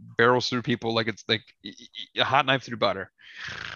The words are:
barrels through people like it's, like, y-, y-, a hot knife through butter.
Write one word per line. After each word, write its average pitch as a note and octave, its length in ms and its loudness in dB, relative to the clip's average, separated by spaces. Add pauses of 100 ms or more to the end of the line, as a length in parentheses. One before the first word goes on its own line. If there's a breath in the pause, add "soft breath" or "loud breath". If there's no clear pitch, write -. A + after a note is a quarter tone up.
(180)
barrels B2 300 4
through B2 140 -2
people A#2 300 -2
like A2+ 140 0
it's, A2 220 -6
like, A2 140 2 (220)
y-, G2+ 140 -12
y-, A#2 440 -6
a - 20 2
hot C3+ 220 2
knife C3 180 0
through A#2+ 140 -10
butter. F#2+ 340 -2 (640 loud breath)